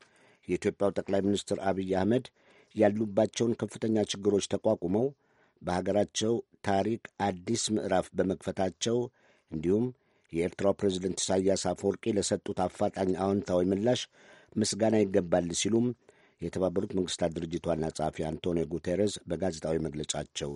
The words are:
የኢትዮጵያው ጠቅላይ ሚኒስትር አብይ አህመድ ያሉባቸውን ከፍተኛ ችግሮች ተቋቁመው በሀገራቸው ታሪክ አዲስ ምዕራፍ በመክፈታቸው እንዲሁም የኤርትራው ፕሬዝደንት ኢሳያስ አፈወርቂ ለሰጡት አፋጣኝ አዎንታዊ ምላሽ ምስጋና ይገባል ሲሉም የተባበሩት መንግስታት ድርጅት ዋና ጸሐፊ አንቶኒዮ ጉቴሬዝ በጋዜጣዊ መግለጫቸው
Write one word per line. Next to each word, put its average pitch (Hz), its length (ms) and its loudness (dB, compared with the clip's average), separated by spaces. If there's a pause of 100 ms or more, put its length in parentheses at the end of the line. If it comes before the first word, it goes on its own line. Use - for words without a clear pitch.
(480)
የኢትዮጵያው 95 480 0
ጠቅላይ 98 260 0
ሚኒስትር 98 400 0
አብይ 95 320 0
አህመድ 107 340 2 (480)
ያሉባቸውን 107 840 2
ከፍተኛ 110 460 -2
ችግሮች 101 460 0
ተቋቁመው 101 580 0 (540)
በሀገራቸው 98 720 0 (300)
ታሪክ 101 380 2 (180)
አዲስ 101 520 -2
ምዕራፍ 95 420 2
በመክፈታቸው 95 840 -2 (540)
እንዲሁም 87 340 2 (460)
የኤርትራው 90 420 0
ፕሬዝደንት 92 460 -2
ኢሳያስ 95 460 0
አፈወርቂ 95 380 -2 (100)
ለሰጡት 98 460 -2
አፋጣኝ 95 560 -2
አዎንታዊ 95 500 0
ምላሽ 101 360 2 (540)
ምስጋና 110 420 2
ይገባል 92 560 4
ሲሉም 113 340 2 (540)
የተባበሩት 90 520 -2
መንግስታት 87 400 -2
ድርጅት 82 320 -6
ዋና 80 240 0
ጸሐፊ 76 340 -4
አንቶኒዮ 80 420 -2
ጉቴሬዝ 90 480 -2 (140)
በጋዜጣዊ 82 540 -2
መግለጫቸው 76 760 -6